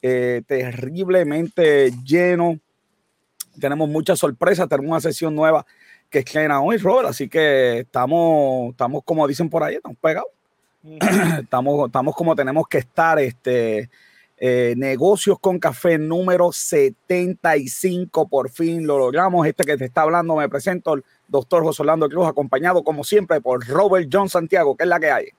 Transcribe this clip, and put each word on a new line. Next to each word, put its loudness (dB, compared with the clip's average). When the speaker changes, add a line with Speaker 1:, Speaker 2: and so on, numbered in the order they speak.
Speaker 1:
eh, -2
terriblemente 0
lleno. 2
Tenemos -2
muchas 0
sorpresas. 0
Tenemos -2
una -2
sesión -4
nueva 2
que 0
estrena 0
hoy, 0
Robert. 2
Así -8
que 2
estamos, 0
estamos, -4
como 0
dicen -2
por -2
ahí, -4
estamos -12
pegados. -2
Speaker 2:
Ujú. -20
Speaker 1:
<clears throat> 0
Estamos, 0
estamos -2
como 0
tenemos 0
que 0
estar. 0
Este, -2
eh, 2
Negocios 0
con 0
Café 0
número 0
setenta 0
y -2
cinco. -4
Por -2
fin -4
lo 0
logramos. 2
Este -2
que -2
te -6
está -2
hablando, 0
me -2
presento, -4
el -6
doctor 0
José -2
Orlando 2
Cruz, 0
acompañado, 0
como -4
siempre, 2
por -2
Robert 2
John 2
Santiago. 0
¿Qué -4
es 0
la 2
que 2
hay? 0